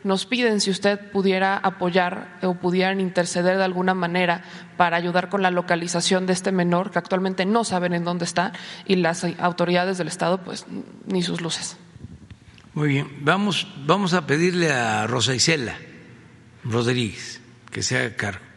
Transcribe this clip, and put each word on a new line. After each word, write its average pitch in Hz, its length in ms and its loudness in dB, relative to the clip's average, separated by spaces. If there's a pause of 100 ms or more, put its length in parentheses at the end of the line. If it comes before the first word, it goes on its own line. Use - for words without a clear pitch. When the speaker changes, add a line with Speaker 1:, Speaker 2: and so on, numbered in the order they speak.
Speaker 1:
nos 190 220 0
piden 240 340 2
si 196 100 0
usted 196 300 0 (120)
pudiera 190 460 2
apoyar 185 840 0
o 185 120 2
pudieran 185 440 2
interceder 180 560 2
de 190 80 2
alguna 185 300 2
manera 175 500 0 (320)
para 170 220 4
ayudar 175 320 0
con 196 120 0
la 185 80 4
localización 175 760 0
de 185 80 2
este 185 180 -2
menor, 180 400 2
que - 80 0
actualmente 185 460 -2
no 220 180 2
saben 180 300 0
en 175 100 0
dónde 175 220 -2
está, 175 260 -2 (340)
y 190 120 2
las 170 280 0 (140)
autoridades 175 580 2
del 160 120 -2
Estado, 175 340 0
pues, - 220 -12 (400)
ni 180 180 0
sus 170 160 -4
luces. - 380 -8 (960)
Speaker 2:
Muy 151 160 0
bien, 139 180 0 (140)
vamos, 180 440 2 (200)
vamos 180 280 2
a 175 140 0
pedirle 165 460 2
a 110 340 0
Rosa 123 260 0
Isela 123 440 0 (880)
Rodríguez 120 720 -2 (320)
que 107 100 -6
se 127 160 0
haga 127 200 -2
cargo. 98 280 -6 (120)